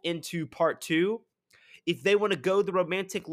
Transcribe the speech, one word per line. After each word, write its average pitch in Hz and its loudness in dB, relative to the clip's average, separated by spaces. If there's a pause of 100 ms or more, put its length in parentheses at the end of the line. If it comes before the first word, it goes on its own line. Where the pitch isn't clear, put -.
into 165 -4
part 160 0
two. 185 0 (640)
If 170 -2
they 196 4
wanna 202 2
go 185 2
the 196 -6
romantic, 185 -2